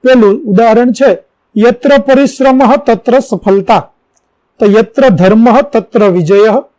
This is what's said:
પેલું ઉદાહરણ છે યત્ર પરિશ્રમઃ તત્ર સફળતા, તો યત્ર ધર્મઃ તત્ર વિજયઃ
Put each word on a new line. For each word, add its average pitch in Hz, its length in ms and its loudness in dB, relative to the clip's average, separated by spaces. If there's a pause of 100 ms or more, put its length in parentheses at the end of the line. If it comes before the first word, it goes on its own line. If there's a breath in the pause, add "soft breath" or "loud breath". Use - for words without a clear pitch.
પેલું 247 400 0
ઉદાહરણ 233 480 0
છે 226 320 -2 (320)
યત્ર 233 420 0
પરિશ્રમઃ 269 760 0
તત્ર 247 440 -2
સફળતા, 196 720 -2 (680)
તો 220 60 0
યત્ર 226 440 0
ધર્મઃ 220 520 2
તત્ર 214 480 -2
વિજયઃ 202 540 0 (160)